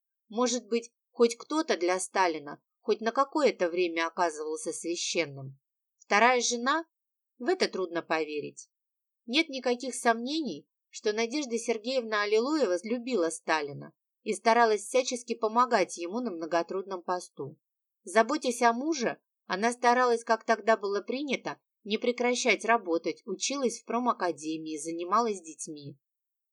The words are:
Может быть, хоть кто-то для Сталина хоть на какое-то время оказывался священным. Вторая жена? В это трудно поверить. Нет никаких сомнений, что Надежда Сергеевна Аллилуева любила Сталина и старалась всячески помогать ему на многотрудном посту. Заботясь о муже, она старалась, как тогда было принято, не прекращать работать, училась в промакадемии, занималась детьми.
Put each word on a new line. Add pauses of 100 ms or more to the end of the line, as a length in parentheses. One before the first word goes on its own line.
(280)
Может
быть, (200)
хоть
кто-то
для
Сталина (220)
хоть
на
какое-то
время
оказывался
священным. (400)
Вторая
жена? (540)
В
это
трудно
поверить. (580)
Нет
никаких
сомнений, (200)
что
Надежда
Сергеевна
Аллилуева
любила
Сталина (300)
и
старалась
всячески
помогать
ему
на
многотрудном
посту. (460)
Заботясь
о
муже, (280)
она
старалась,
как
тогда
было
принято, (240)
не
прекращать
работать,
училась
в
промакадемии,
занималась
детьми. (540)